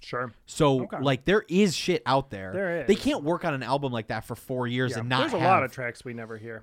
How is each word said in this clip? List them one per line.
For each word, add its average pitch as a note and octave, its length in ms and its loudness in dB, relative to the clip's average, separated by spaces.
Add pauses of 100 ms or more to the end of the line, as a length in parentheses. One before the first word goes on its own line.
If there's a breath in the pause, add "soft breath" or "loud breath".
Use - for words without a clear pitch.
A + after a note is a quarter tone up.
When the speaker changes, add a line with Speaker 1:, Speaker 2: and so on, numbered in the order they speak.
Speaker 1:
Sure. B2 300 -6 (120)
Speaker 2:
So, C#3 400 4
Speaker 1:
Okay. - 160 -8
Speaker 2:
like, C3+ 240 0
there G3+ 240 4
is F3+ 260 4
shit - 320 -2
out C3+ 240 2
there. F#2+ 220 -10
Speaker 1:
There E3+ 320 -4
Speaker 2:
They G3+ 100 4
Speaker 1:
is. - 80 0
Speaker 2:
can't C4 220 0
work E3+ 200 -2
on D#3 100 -2
an C3 100 -4
album C3+ 280 -2
like A2+ 160 -4
that A2 160 -6
for A#2 120 -10
four B2 320 -4
years B2 240 0
Speaker 1:
Yeah, A#2+ 80 -6
Speaker 2:
and A#2 80 -4
not B2+ 140 2
Speaker 1:
there's C#4+ 120 0
a F#3 60 0
Speaker 2:
have E3+ 100 6
Speaker 1:
lot E3+ 140 6
of A#2+ 80 -6
tracks A#2+ 320 -8
we B2 100 -10
never A2+ 220 -12
hear. A2 260 -14